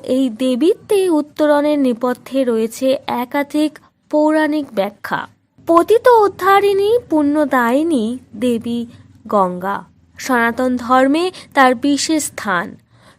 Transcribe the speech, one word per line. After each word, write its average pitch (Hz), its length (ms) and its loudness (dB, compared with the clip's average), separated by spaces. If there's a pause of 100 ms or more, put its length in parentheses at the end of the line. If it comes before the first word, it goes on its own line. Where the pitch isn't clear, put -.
এই 262 180 0 (140)
দেবীত্বে 269 640 0 (100)
উত্তরণের 294 680 0
নেপথ্যে 247 680 -2
রয়েছে 226 420 -2 (360)
একাধিক 285 480 -2 (400)
পৌরাণিক 302 640 0
ব্যাখ্যা। 208 460 -6 (480)
পতিত 349 380 4 (120)
উদ্ধারিণী, 392 720 2 (180)
পুণ্যদায়িনী 285 960 0 (300)
দেবী 233 460 -4 (460)
গঙ্গা। 190 520 -2 (400)
সনাতন 240 580 -2
ধর্মে 262 480 2 (300)
তার 262 200 6
বিশেষ 285 500 -2
স্থান। 190 420 -4 (520)